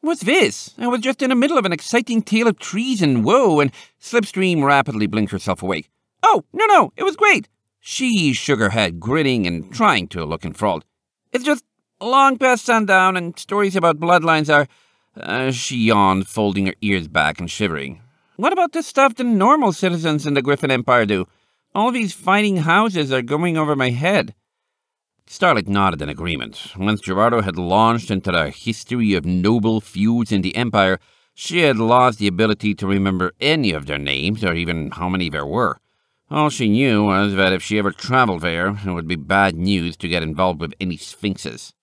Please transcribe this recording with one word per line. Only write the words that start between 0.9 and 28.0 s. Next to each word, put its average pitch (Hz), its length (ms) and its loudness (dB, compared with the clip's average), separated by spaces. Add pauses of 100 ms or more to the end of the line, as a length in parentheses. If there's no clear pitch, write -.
just 262 200 -4
in 262 80 0
the 262 60 2
middle 285 240 2
of 233 80 0
an - 60 -2
exciting 233 500 -2
tale 226 260 2
of 202 100 0
trees 226 440 -4
and 127 220 2
woe," 185 360 4
and 139 100 2 (300)
Slipstream 185 640 -2
rapidly 135 420 2
blinked 104 260 -2
herself 95 300 -4
awake. 90 280 -4 (320)
"Oh, 427 300 4
no, 427 140 0
no, 349 300 4
it - 80 -6
was 381 120 -2
great!" 403 320 2 (300)
She 208 540 0
shook 127 260 0
her 107 120 2
head, 92 300 -2
grinning 123 460 0
and 85 260 -6
trying 135 360 0
to 85 160 -6
look 80 200 -8
enthralled. 85 400 -4 (480)
"It's 247 120 -4
just 294 200 0 (360)
long 262 380 2
past 254 260 2
sundown, 190 520 2
and 170 220 -6
stories 202 380 -2
about 165 240 2
bloodlines 160 520 2
are," 147 140 6 (500)
uh, 127 340 -4
she 127 260 -6
yawned, 101 500 4
folding 98 400 0
her 95 140 -4
ears 95 260 0
back 78 320 0
and 85 120 -10
shivering. 76 500 -6 (360)
"What 277 160 0
about 359 200 0
the 330 100 -4
stuff 269 320 2
the 254 100 -4
normal 233 480 4
citizens 160 540 -2
in 143 80 0
the 139 80 2
Griffin 135 280 0
Empire 123 340 2
do? 98 220 0 (480)
All 226 180 0
these 226 200 -4
fighting 202 460 0
houses 165 540 2
are 127 100 0
going 156 340 -2
over 151 200 0
my 127 140 0
head." 147 440 0 (920)
Starlight 127 420 0
nodded 95 340 0
in 73 60 -6
agreement. 73 680 -8
Once 98 240 -2
Gerardo 110 420 0
had 95 140 -4
launched 110 540 2